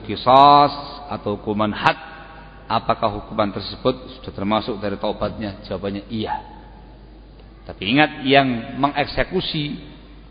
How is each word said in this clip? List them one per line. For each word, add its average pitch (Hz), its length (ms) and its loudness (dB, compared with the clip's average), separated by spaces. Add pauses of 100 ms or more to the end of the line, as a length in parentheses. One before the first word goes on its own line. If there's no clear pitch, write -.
qisas 139 640 8 (400)
atau 104 240 -4
hukuman 107 400 -2
had, 156 240 0 (720)
apakah 110 480 0
hukuman 107 320 -2
tersebut - 560 -4
sudah - 240 -14
termasuk 104 480 -2
dari 101 160 -4
taubatnya? 101 720 -4
Jawabannya 98 400 -6
iya. - 400 -6 (1200)
Tapi 92 240 -4
ingat, 147 320 2
yang 131 560 4
mengeksekusi 143 1040 -2 (480)